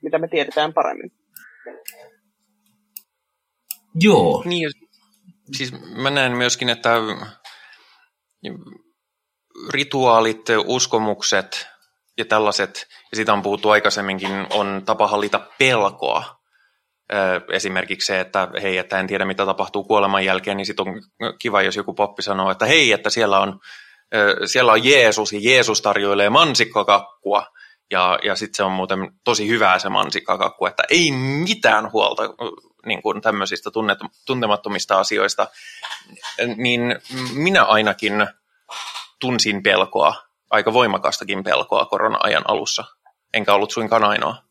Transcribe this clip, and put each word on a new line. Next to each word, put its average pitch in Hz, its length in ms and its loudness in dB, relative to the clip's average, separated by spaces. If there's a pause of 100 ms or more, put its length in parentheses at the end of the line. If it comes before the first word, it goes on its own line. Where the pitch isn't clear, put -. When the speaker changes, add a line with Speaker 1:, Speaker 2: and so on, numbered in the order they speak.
Speaker 1:
mitä 156 160 -2
me 165 100 -2
tiedetään 156 440 -2
paremmin. - 400 -2 (3000)
Speaker 2:
Joo. 180 460 4
Speaker 3:
Niin, 170 240 -4 (880)
siis 127 160 -8 (240)
mä 135 140 -2
näen 131 260 0
myöskin, 123 320 -2
että 117 260 2 (2750)
rituaalit, 123 760 2 (200)
uskomukset 107 1000 -2 (520)
ja 113 60 -4
tällaiset, 107 640 -2 (260)
ja 107 40 -8
siitä 107 160 0
on 101 100 0
puhuttu 101 280 0
aikaisemminkin, 98 600 0 (200)
on 98 360 -2
tapa 104 220 0
hallita 104 380 -2 (120)
pelkoa. 110 840 0 (720)
Ö, 92 280 0 (120)
esimerkiksi 92 540 -4
se, 95 140 -2
että 92 280 -2 (140)
hei, 92 160 -2
että 95 220 -4
en 95 60 -4
tiedä, 95 180 -2
mitä 95 220 -2
tapahtuu 95 380 -4
kuoleman 98 400 2
jälkeen, 95 320 -2
niin 98 100 -6
sit 104 140 -8
on 98 220 -6 (360)
kiva, 101 240 0
jos 95 140 0
joku 98 180 -8
poppi 101 280 -4
sanoo, 95 280 -2
että 95 160 -2
hei, 139 260 4
että 104 180 0
siellä 101 300 2
on, 98 200 -4 (540)
ö, 101 320 2
siellä 123 260 4
on 117 120 4
Jeesus, 117 480 4
ja 104 100 -4
Jeesus 113 400 4
tarjoilee 101 480 2
mansikkakakkua, 107 1160 2 (440)
ja, 90 340 2
ja 101 120 0
sit 107 180 -8
se - 80 -2
on 95 100 0
muuten 95 380 -4 (140)
tosi 107 240 0
hyvää 104 300 4
se 98 100 -4
mansikkakakku, 98 800 -2
että - 240 -2
ei 165 220 4
mitään 131 800 0
huolta, 104 300 0
ö, 107 60 -4 (580)
niin 107 160 -6
kuin 104 180 -4
tämmöisistä 101 500 -4
tunnet-, 107 380 -4 (180)
tuntemattomista 104 720 -2
asioista. 101 480 0 (1120)
Niin 120 240 0 (540)
minä 160 300 4
ainakin 107 480 2 (1080)
tunsin 107 420 -2
pelkoa, 95 520 2 (360)
aika 110 220 2
voimakastakin 98 720 0
pelkoa - 440 0
korona-ajan 107 640 0
alussa, 107 340 -2 (500)
enkä 101 200 2
ollut 101 160 2
suinkaan 110 340 0
ainoa. 104 320 0 (140)